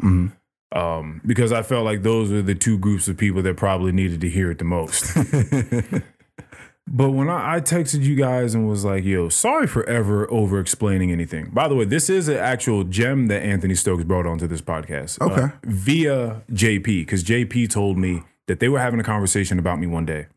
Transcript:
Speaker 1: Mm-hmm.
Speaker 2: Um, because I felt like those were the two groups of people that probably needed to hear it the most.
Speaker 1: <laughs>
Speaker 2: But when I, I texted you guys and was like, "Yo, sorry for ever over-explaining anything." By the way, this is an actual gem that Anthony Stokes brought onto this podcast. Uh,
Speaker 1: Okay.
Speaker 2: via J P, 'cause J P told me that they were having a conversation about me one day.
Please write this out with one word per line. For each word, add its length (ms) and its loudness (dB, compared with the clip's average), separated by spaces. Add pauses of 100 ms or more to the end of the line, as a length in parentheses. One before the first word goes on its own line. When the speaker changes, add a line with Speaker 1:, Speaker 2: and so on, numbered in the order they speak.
Speaker 1:
Mm-hmm. 800 0
Speaker 2:
Um, 460 -4
because 260 2
I 100 0
felt 240 0
like 180 0
those 280 2
were 100 2
the 140 2
two 240 2
groups 280 0
of 100 -2
people 260 0
that 140 -2
probably 340 0
needed 300 0
to 80 0
hear 220 0
it 60 -6
the 80 -6
most. 500 -2
Speaker 1:
<laughs> 880 0 (840)
Speaker 2:
But 240 2
when 180 0
I, 260 -2
I 60 0
texted 420 0
you 120 2
guys 380 2
and 160 2
was 160 -2
like, 180 0
"Yo, 260 0
sorry 360 0
for 240 0
ever 420 0
over-explaining 800 0
anything." 400 -4
By 160 2
the 60 0
way, 120 2
this 260 0
is 160 0
an 100 2
actual 460 0
gem 420 2
that 160 0
Anthony 320 0
Stokes 300 0
brought 240 0
onto 180 -4
this 160 -6
podcast. 580 -8
Uh, 140 0
Speaker 1:
Okay. 300 0
Speaker 2:
via 800 0 (100)
J 240 2
P, 260 0
'cause 200 -2
J 200 2
P 240 0
told 300 0
me 240 0 (240)
that 140 -2
they 100 2
were 80 2
having 220 0
a 40 -2
conversation 540 0
about 220 -2
me 80 -4
one 180 -2
day. 320 -6